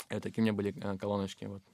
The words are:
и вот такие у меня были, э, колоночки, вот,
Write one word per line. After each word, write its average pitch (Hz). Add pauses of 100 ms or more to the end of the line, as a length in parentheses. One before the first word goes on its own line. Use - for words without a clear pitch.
(120)
и 107
вот 95
такие 101
у 113
меня 107
были, 101
э, 101
колоночки, 101
вот, 98 (100)